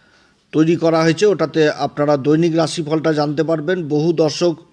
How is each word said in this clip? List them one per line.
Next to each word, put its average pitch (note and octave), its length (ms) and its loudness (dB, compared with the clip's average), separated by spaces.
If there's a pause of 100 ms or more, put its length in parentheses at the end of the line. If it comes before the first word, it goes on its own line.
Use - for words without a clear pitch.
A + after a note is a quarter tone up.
(520)
তৈরি D#3+ 240 2
করা D#3+ 260 0
হয়েছে। E3 240 0
ওটাতে D#3+ 360 0 (160)
আপনারা D3 380 0
দৈনিক D#3 400 0
রাশিফলটা D#3+ 560 -2
জানতে D3+ 320 -2
পারবেন। D#3+ 340 -2 (100)
বহু D3+ 240 0
দর্শক E3 400 0 (200)